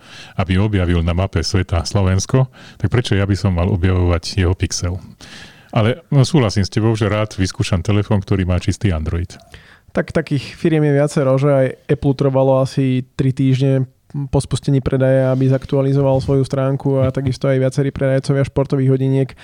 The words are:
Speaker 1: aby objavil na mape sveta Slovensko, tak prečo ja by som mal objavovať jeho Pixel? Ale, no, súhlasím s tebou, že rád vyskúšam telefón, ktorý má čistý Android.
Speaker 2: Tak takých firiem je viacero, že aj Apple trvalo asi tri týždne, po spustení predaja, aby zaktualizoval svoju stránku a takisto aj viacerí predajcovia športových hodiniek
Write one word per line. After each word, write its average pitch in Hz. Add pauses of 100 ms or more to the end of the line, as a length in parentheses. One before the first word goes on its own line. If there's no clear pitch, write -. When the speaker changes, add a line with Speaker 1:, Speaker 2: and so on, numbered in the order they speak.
(360)
Speaker 1:
aby 95
objavil 92
na 85
mape 90
sveta 87
Slovensko, 98 (300)
tak -
prečo -
ja 98
by 101
som 98
mal 87
objavovať 90 (140)
jeho 92
Pixel? 90 (680)
Ale, 113
no, 143
súhlasím 120
s 92
tebou, 113
že 107
rád 107
vyskúšam 95
telefón, 101
ktorý 95
má 90
čistý 92
Android. 80 (560)
Speaker 2:
Tak -
takých 151
firiem 160
je 147
viacero, 143
že 139
aj 135 (220)
Apple 143
trvalo 135
asi 135 (260)
tri 135
týždne, 131 (400)
po -
spustení 135
predaja, 131
aby 131
zaktualizoval 135
svoju 135
stránku 135
a 131
takisto 135
aj 135
viacerí 131
predajcovia 135
športových 135
hodiniek 135 (140)